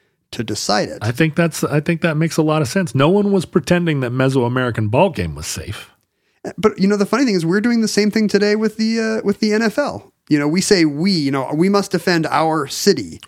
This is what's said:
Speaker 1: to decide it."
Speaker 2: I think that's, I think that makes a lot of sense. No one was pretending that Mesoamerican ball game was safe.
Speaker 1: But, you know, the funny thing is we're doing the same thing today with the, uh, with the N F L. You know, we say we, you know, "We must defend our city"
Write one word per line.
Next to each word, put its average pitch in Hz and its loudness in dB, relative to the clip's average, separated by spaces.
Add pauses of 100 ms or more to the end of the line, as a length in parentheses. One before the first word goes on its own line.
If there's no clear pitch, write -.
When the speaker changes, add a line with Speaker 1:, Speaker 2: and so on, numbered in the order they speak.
(320)
Speaker 1:
to 120 -6
decide 107 -6
it." - -12
Speaker 2:
I 110 -4
think 160 -2
that's, 170 -2
I 147 0
think 165 -4
that 160 -2
makes 160 -2
a 160 0
lot 156 0
of 131 -2
sense. 185 -4
No 135 4
one 202 2
was 196 0
pretending 170 0
that 120 -2
Mesoamerican 127 0
ball 160 4
game 82 -4
was 76 -10
safe. - -10 (640)
Speaker 1:
But, 208 0
you 185 2
know, 208 2
the 202 2
funny 233 2
thing 226 2
is 165 0
we're 190 2
doing 233 0
the 214 0
same 208 2
thing 220 2
today 208 2
with 214 -2
the, 226 -2
uh, 220 -2
with 202 0
the 214 2
N 220 2
F 226 0
L. 269 -4 (160)
You 147 4
know, 147 0
we 170 0
say 180 4
we, 156 0
you 143 0
know, 135 -2
"We 170 2
must 202 0
defend 170 0
our 151 0
city" 104 -2